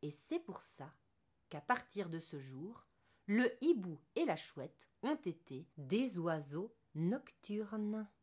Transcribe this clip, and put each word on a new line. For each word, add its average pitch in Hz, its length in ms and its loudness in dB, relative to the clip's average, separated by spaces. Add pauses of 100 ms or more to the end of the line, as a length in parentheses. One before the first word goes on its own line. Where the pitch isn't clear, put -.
Et 151 100 -4
c'est - 280 -2
pour 214 220 -10
ça - 320 -12 (560)
qu'à 147 120 -8
partir 202 480 0
de 165 100 -4
ce 156 200 -8
jour, 135 460 -10 (400)
le 247 260 6 (120)
hibou 196 360 4 (160)
et 320 100 4
la 190 100 4
chouette - 540 -10 (140)
ont 285 120 2
été 160 520 -6 (100)
des 190 400 2
oiseaux 165 580 -2 (200)
nocturnes. 208 1120 -2 (140)